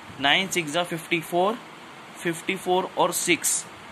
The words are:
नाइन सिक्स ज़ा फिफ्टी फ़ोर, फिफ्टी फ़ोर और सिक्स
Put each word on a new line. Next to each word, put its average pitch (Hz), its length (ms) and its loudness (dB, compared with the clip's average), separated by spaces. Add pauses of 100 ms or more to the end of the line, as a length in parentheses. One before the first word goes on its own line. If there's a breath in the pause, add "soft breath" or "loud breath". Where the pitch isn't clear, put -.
(200)
नाइन 160 280 6
सिक्स 165 240 -2
ज़ा 170 120 2
फिफ्टी 170 380 -2
फ़ोर, 185 360 2 (680)
फिफ्टी 175 320 -2
फ़ोर 185 420 2
और 175 160 6
सिक्स - 520 2 (260)